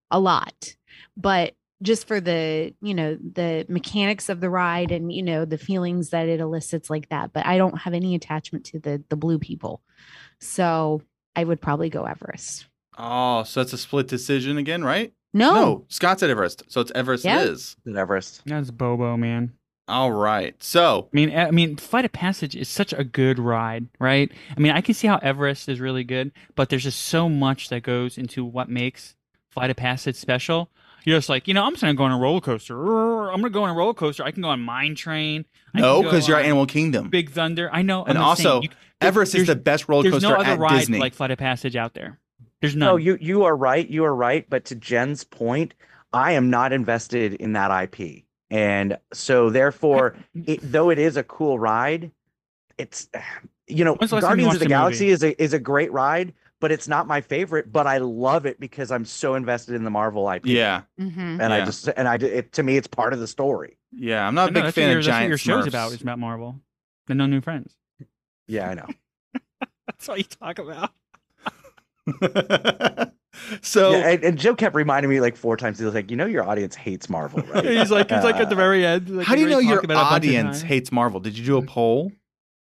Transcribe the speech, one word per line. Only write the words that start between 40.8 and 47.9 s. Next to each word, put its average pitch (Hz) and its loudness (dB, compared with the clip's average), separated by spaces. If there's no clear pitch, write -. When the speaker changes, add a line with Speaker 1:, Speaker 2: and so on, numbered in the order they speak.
Speaker 4:
like 127 -2
Flight 135 -4
of 120 -4
Passage 127 -4
out 117 -4
there. - -16
There's 147 0
Speaker 3:
No, 175 4
Speaker 4:
none. 165 -2
Speaker 3:
you, 185 4
you 190 2
are 160 4
right. 135 2
You 156 -2
are 151 2
right. 123 0
But 131 -2
to 127 -12
Jen's 120 -2
point, 135 -4
I 135 2
am 127 4
not 127 2
invested 117 -2
in - -4
that 98 0
I 92 0
P. 92 -12